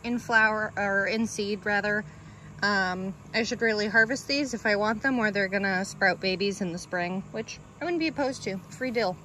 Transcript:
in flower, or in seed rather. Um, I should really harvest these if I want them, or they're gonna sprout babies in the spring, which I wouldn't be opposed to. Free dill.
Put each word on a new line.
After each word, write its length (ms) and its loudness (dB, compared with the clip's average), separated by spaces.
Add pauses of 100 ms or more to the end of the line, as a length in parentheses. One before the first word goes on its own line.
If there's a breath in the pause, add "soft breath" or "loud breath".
in 160 -2
flower, 580 4
or 300 2
in 200 0
seed 380 -4
rather. 400 0 (560 loud breath)
Um, 520 0 (200)
I 100 2
should 180 -2
really 260 2
harvest 400 4
these 260 0
if 120 -6
I 100 4
want 260 2
them, 180 2
or 120 2
they're 160 2
gonna 380 0
sprout 340 2
babies 420 0
in 100 -2
the 60 -6
spring, 540 -4
which 280 -8 (200)
I 60 -4
wouldn't 140 0
be 80 0
opposed 360 -2
to. 140 -4 (120)
Free 220 -6
dill. 340 0